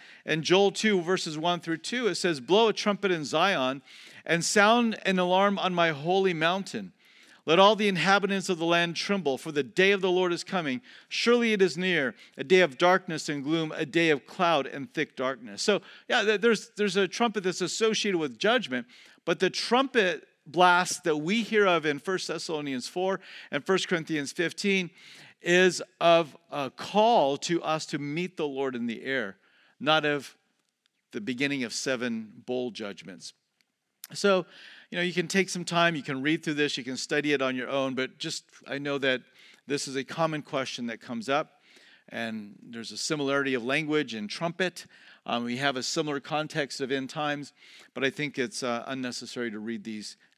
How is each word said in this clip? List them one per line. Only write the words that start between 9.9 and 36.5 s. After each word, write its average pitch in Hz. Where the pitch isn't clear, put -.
of 202
the 190
Lord 180
is 165
coming. 147
Surely 233
it 196
is 165
near, 170
a 143
day 185
of 143
darkness 180
and 143
gloom, 156
a 160
day 165
of 143
cloud 165
and 131
thick -
darkness." 120
So, 202
yeah, 240
th-, 208
there's, 220
there's 196
a 196
trumpet 214
that's 180
associated 202
with 135
judgment, 180
but 170
the 185
trumpet 226
blast 175
that 156
we 196
hear 208
of 165
in 147
First 185
Thessalonians 147
four 190
and 147
First 185
Corinthians 156
fifteen 185
is 175
of 165
a 139
call 196
to 170
us 156
to 156
meet 156
the 156
Lord 135
in 120
the 113
air, 120
not 151
of 147
the 120
beginning 131
of 110
seven 113
bowl 127
judgments. 98
So, 185
you 175
know, 175
you 180
can 170
take 190
some 180
time, 170
you 139
can 131
read 156
through 156